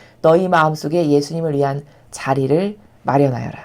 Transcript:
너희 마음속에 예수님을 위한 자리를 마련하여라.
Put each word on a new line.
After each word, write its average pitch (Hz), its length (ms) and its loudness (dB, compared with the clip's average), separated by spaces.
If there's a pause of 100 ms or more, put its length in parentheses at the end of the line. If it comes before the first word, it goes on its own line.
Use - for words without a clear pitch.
(220)
너희 170 260 4
마음속에 156 640 0
예수님을 151 460 0
위한 139 280 -2 (280)
자리를 143 680 -2 (260)
마련하여라. 131 600 0